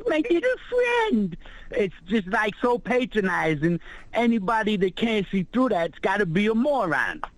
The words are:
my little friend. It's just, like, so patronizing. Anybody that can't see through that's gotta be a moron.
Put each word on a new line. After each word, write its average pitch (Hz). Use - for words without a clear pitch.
my 311
little 349
friend. 453
It's 202
just, 185
like, 214
so 247
patronizing. 175
Anybody 220
that 185
can't 214
see 190
through 254
that's 170
gotta 208
be 180
a 220
moron. 180